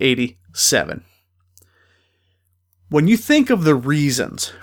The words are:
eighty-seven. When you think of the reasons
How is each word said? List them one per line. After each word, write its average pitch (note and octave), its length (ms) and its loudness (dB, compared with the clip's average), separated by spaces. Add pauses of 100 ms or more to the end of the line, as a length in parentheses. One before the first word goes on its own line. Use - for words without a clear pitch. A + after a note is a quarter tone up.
eighty-seven. B2 1040 -2 (1900)
When D3+ 200 2
you A3+ 80 4
think C#4 340 0
of G3 140 0
the D#3 100 4
reasons C3+ 800 -4 (100)